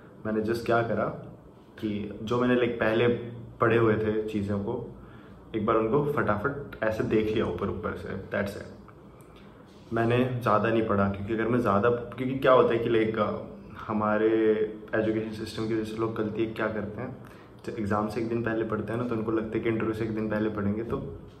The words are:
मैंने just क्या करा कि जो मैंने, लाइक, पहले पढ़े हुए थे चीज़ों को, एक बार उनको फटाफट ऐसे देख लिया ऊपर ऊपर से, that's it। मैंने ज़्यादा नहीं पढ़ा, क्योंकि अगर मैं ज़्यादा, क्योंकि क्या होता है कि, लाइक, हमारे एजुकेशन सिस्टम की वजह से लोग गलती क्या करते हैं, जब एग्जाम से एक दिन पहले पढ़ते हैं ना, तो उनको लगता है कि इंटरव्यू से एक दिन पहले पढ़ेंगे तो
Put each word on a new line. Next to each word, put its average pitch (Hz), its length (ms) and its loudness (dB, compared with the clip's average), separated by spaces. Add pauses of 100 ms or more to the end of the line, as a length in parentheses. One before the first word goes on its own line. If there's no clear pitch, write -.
(260)
मैंने 110 160 0
just 117 240 -2
क्या 117 160 4
करा 107 240 0 (720)
कि 101 440 -4
जो 120 180 0
मैंने, 123 140 4
लाइक, 120 240 2
पहले 117 280 4 (540)
पढ़े 113 160 6
हुए 110 180 6
थे 107 340 0
चीज़ों 101 300 -2
को, 117 360 -6 (600)
एक 104 100 -2
बार 113 100 4
उनको 110 380 2
फटाफट 107 720 -2
ऐसे 110 200 0
देख 107 240 2
लिया 107 180 0
ऊपर 98 240 -2
ऊपर 98 280 -6
से, 98 400 -6
that's 98 200 -2
it। - 100 -12 (1300)
मैंने 123 480 2
ज़्यादा 107 280 4
नहीं 113 180 2
पढ़ा, 98 220 4
क्योंकि 101 240 -4
अगर 110 140 0
मैं 123 120 2
ज़्यादा, 107 300 4
क्योंकि 131 500 -2
क्या 131 120 6
होता 117 220 8
है 117 60 2
कि, 117 100 0
लाइक, 110 540 2 (440)
हमारे 107 400 2 (680)
एजुकेशन 110 360 0
सिस्टम 110 360 -6
की 113 60 0
वजह 110 100 0
से 107 140 -6
लोग 110 180 -2
गलती 107 300 -2
क्या 107 220 -4
करते 104 340 -6
हैं, - 160 -10 (480)
जब - 140 -8
एग्जाम 107 280 0
से 117 140 -4
एक 113 80 -2
दिन 117 140 0
पहले 113 220 0
पढ़ते 107 280 -2
हैं 120 80 -2
ना, 123 60 -4
तो 117 80 -2
उनको 110 160 -2
लगता 107 260 -2
है 107 60 -4
कि 117 60 0
इंटरव्यू 110 240 0
से 110 100 -4
एक 110 120 -4
दिन 107 140 -2
पहले 107 200 0
पढ़ेंगे 101 340 -2
तो - 340 -6 (220)